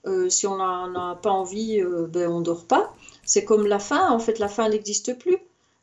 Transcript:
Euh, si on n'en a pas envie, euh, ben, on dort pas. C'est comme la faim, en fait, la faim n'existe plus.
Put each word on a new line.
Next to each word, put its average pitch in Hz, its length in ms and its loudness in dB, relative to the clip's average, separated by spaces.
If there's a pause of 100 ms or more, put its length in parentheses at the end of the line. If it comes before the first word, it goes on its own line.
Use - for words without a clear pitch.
Euh, 185 240 0
si 190 180 0
on 196 100 -2
n'en 185 380 -4
a 180 200 -6
pas 190 160 -2
envie, 202 500 -2
euh, 175 260 -2
ben, 175 220 -2
on 170 120 -2
dort 170 240 -4
pas. 381 280 2 (300)
C'est - 220 2
comme 208 220 4
la 202 120 2
faim, 320 300 2
en 233 100 4
fait, 226 200 -2
la 208 80 0
faim 220 220 0
n'existe 214 480 -2
plus. 359 200 2 (460)